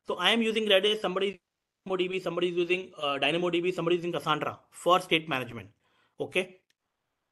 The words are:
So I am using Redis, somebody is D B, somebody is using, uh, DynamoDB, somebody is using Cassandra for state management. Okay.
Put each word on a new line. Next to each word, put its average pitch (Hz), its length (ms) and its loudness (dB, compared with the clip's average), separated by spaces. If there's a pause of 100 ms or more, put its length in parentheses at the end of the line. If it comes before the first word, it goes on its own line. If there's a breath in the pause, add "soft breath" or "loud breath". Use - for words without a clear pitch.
So 190 120 -4
I 180 140 2
am 233 100 2
using 220 240 0
Redis, 202 340 4
somebody 190 280 -2
is - 720 -8
D 180 120 0
B, 185 100 -4
somebody 175 300 -2
is 175 80 -4
using, 180 340 -2 (100)
uh, 139 160 -2
DynamoDB, 170 560 0
somebody 170 220 0
is 175 40 -2
using 170 120 -4
Cassandra 151 480 -2 (120)
for 180 280 2
state 160 300 0
management. 120 400 -6 (500)
Okay. 185 380 -4 (760)